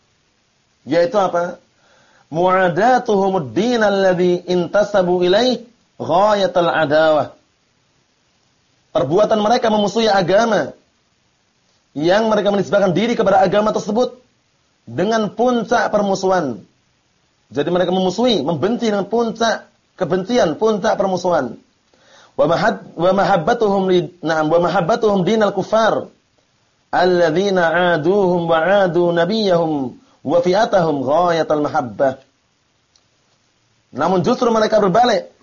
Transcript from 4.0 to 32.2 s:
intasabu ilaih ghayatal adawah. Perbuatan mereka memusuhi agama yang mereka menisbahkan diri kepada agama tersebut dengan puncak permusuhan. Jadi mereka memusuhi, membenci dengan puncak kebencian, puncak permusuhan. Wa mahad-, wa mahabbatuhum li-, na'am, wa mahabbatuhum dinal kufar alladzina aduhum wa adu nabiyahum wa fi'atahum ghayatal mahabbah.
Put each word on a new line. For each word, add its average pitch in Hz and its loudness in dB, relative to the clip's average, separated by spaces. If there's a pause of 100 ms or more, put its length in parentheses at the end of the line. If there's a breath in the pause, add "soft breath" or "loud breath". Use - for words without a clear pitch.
intasabu 180 0
ilaih 220 0 (320)
ghayatal 180 0
adawah. 151 2 (1600)
Perbuatan 208 0
mereka 226 0
memusuhi 214 0
agama 196 0 (1120)
yang 190 0
mereka 202 0
menisbahkan 196 0
diri 226 0
kepada 190 4
agama 208 0
tersebut 214 -2 (720)
dengan 202 -2
puncak 240 0
permusuhan. 190 -2 (840)
Jadi 143 -4
mereka 180 0
memusuhi, 185 0
membenci 196 -2
dengan 196 -4
puncak 226 -4 (280)
kebencian, 185 -2
puncak 214 0
permusuhan. 175 -2 (800 soft breath)
Wa 135 2
mahad-, 175 -2
wa 175 0
mahabbatuhum 196 0
li-, 180 2
na'am, 156 -2
wa 170 4
mahabbatuhum 190 0
dinal 214 0
kufar 196 -2 (800)
alladzina 175 2
aduhum 175 0
wa 170 2
adu 175 0
nabiyahum 170 0 (260 soft breath)
wa 156 0
fi'atahum 180 2
ghayatal 156 0
mahabbah. 131 -2 (1700)